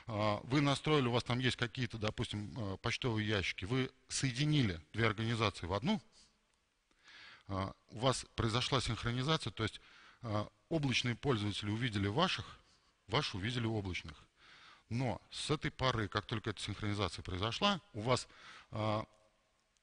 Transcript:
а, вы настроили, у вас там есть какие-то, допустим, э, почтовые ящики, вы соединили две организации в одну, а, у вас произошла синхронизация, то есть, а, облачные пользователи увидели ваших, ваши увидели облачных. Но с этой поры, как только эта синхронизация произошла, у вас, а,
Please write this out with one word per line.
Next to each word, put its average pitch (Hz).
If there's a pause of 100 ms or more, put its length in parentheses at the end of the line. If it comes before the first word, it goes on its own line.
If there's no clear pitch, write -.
а, 107
вы 127
настроили, 143
у 117
вас 120
там 123
есть 127
какие-то, 117
допустим, 104
э, 98
почтовые 113
ящики, 101
вы 95 (180)
соединили 127 (100)
две 110
организации 110
в 87
одну, 147 (1500)
а, 95 (160)
у 120
вас 123 (100)
произошла 117
синхронизация, 123
то -
есть, - (440)
а, 104 (180)
облачные 127
пользователи 104
увидели 107
ваших, 127 (480)
ваши 135
увидели 117
облачных. 98 (720)
Но 120 (100)
с -
этой 147
поры, 117
как -
только 117
эта -
синхронизация 101
произошла, 113 (120)
у 104
вас, 123 (440)
а, 107 (760)